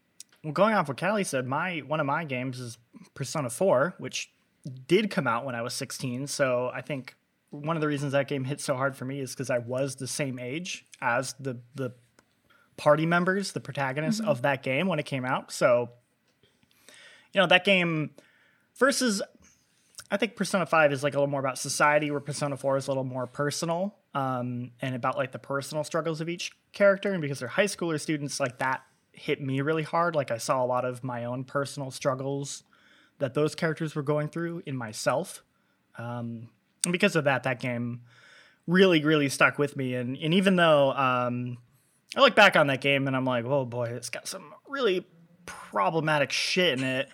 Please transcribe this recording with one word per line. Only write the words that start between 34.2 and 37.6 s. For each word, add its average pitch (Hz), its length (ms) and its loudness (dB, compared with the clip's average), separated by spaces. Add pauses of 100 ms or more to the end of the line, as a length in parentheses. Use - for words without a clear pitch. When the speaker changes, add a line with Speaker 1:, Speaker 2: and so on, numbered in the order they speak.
Speaker 1:
through 170 380 -6
in 139 100 -6
myself. 127 680 -2 (560)
Um, 117 520 -10 (340)
and 175 80 2
because 180 240 2
of 147 80 0
that, 131 200 2
that 131 140 -2
game 120 440 -6 (640)